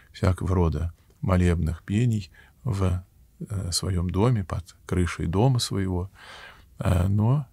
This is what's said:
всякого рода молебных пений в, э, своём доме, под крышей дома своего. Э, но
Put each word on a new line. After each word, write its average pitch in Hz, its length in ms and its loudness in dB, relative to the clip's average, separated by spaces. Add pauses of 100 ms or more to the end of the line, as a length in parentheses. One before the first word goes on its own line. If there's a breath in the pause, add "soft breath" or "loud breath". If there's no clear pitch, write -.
(120 loud breath)
всякого 92 440 2
рода 82 380 0 (280)
молебных 85 600 2
пений 110 480 -2 (320 loud breath)
в, 90 400 -2 (360)
э, 90 320 -6
своём 90 380 -2
доме, 101 340 2
под - 320 -8 (100)
крышей 87 420 -2
дома 117 320 2
своего. 95 500 -4 (720 loud breath)
Э, 90 280 2
но 113 460 2